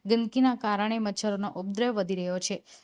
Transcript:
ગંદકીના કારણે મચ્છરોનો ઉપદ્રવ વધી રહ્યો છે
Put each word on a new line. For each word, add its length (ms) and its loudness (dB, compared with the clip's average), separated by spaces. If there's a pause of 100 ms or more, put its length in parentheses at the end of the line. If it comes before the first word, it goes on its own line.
ગંદકીના 520 4
કારણે 420 0
મચ્છરોનો 560 -2
ઉપદ્રવ 400 -2
વધી 260 0
રહ્યો 200 -2
છે 160 -4 (280)